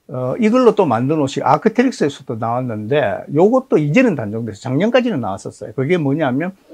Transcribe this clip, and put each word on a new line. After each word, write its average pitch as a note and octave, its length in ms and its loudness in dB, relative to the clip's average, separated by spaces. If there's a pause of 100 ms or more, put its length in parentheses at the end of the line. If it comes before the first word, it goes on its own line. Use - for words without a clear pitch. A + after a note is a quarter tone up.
어, B2+ 300 -4
이걸로 A3+ 360 4
또 G3 100 2
만든 C3 360 0
옷이 C3+ 220 -2
아크테릭스에서도 D#3 920 0
나왔는데 A#2 880 -2 (100)
요것도 A3 440 2
이제는 F3 360 2
단종돼서 A2+ 460 -8
작년까지는 G3 600 0
나왔었어요. - 540 -8
그게 C#3 220 0
뭐냐면 D3 560 -2 (220)